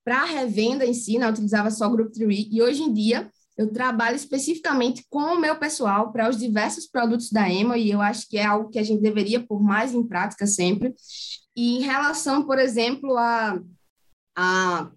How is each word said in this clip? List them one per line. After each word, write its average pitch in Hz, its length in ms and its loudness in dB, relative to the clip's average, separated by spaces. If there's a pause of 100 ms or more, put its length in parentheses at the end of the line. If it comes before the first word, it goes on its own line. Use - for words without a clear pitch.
pra 254 160 0
revenda 262 640 0
em 240 80 2
si, 226 240 -2
né? 254 80 2
Eu 226 40 4
utilizava 214 380 0
só 214 200 0
o - 20 2
Grupo 226 220 2
Triwi. 214 400 0
E 226 100 2
hoje 269 180 2
em 302 120 0
dia, 226 360 0 (280)
eu 214 160 -2
trabalho 240 440 0
especificamente 277 920 -2
com 294 260 0
o 339 60 2
meu 311 160 2
pessoal 226 560 0
para 220 160 0
os 247 80 0
diversos 226 500 -2
produtos 240 440 0
da 208 200 2
Emo, 214 240 2
e 220 160 2
eu 202 120 2
acho 214 260 -2
que 214 80 -6
é 208 80 0
algo 214 240 0
que 233 100 -6
a 214 40 0
gente 214 180 2
deveria 214 400 2
pôr 208 220 -2
mais 214 320 2
em 233 120 0
prática 202 400 -4
sempre. 202 480 0 (640)
E 240 220 0
em - 20 -2
relação, 285 640 0
por 269 140 0
exemplo, 254 580 0
a, 226 420 0 (800)
a 180 600 0